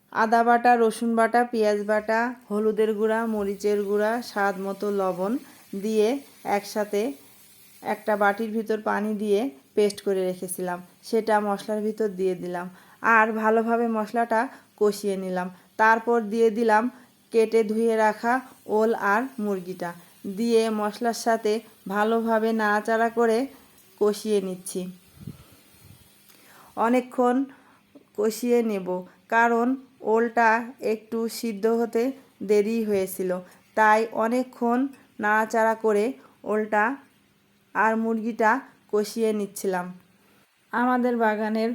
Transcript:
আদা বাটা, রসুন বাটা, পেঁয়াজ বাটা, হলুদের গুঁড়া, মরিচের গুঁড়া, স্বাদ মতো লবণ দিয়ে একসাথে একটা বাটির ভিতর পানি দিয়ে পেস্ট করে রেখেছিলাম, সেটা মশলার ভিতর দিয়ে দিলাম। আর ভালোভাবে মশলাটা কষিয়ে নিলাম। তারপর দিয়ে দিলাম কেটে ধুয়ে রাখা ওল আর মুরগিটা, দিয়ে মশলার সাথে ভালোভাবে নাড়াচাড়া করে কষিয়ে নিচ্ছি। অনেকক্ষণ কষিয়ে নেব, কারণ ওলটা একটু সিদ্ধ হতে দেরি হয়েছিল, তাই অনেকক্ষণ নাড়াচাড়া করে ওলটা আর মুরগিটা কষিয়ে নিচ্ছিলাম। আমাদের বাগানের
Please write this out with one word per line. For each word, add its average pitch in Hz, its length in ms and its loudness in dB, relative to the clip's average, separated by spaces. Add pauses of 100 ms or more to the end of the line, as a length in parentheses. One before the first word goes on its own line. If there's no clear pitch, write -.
(140)
আদা 226 300 4
বাটা, 240 320 6
রসুন 233 400 2
বাটা, 226 340 4
পেঁয়াজ 208 360 2
বাটা, 214 340 0 (260)
হলুদের 214 480 0
গুঁড়া, 220 320 0
মরিচের 208 580 -2
গুঁড়া, 208 280 0 (100)
স্বাদ 202 380 -2
মতো 196 320 -6
লবণ 185 400 -2 (420)
দিয়ে 214 340 0 (500)
একসাথে 208 440 -4 (840)
একটা 208 320 -4
বাটির 208 360 0
ভিতর 214 300 -2
পানি 208 340 -2
দিয়ে 202 240 0 (340)
পেস্ট 202 300 0
করে 190 200 0
রেখেছিলাম, 185 560 -6 (220)
সেটা 220 400 0
মশলার 208 420 -4
ভিতর 214 340 -2
দিয়ে 185 180 0
দিলাম। 175 320 -8 (360)
আর 220 300 4
ভালোভাবে 226 540 0
মশলাটা 226 540 -2 (360)
কষিয়ে 202 400 0
নিলাম। 185 300 -6 (300)
তারপর 226 400 4 (120)
দিয়ে 226 220 2
দিলাম 220 320 2 (500)
কেটে 220 300 4
ধুয়ে 220 340 0
রাখা 220 360 2 (360)
ওল 220 220 2 (220)
আর 220 80 2 (180)
মুরগিটা, 185 520 -6 (440)
দিয়ে 226 260 2 (180)
মশলার 214 460 -4
সাথে 220 280 0 (340)
ভালোভাবে 220 680 0
নাড়াচাড়া 220 560 0
করে 226 280 2 (640)
কষিয়ে 208 400 0
নিচ্ছি। 185 400 -8 (2000)
অনেকক্ষণ 247 580 2 (800)
কষিয়ে 233 480 0
নেব, 202 240 -4 (420)
কারণ 233 380 2 (460)
ওলটা 233 360 4 (440)
একটু 220 240 -6 (120)
সিদ্ধ 220 360 -6 (120)
হতে 233 260 -2 (460)
দেরি 214 340 4
হয়েছিল, 190 480 -2 (460)
তাই 220 220 6 (240)
অনেকক্ষণ 247 560 0 (400)
নাড়াচাড়া 220 560 2
করে 214 300 2 (380)
ওলটা 214 400 0 (920)
আর 214 200 2
মুরগিটা 226 560 0 (380)
কষিয়ে 220 440 -2
নিচ্ছিলাম। 196 520 -4 (880)
আমাদের 247 440 0
বাগানের 220 580 0